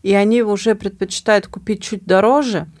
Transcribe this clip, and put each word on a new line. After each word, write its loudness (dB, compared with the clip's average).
и 0
они 4
уже 0
предпочитают -2
купить -8
чуть -10
дороже, 2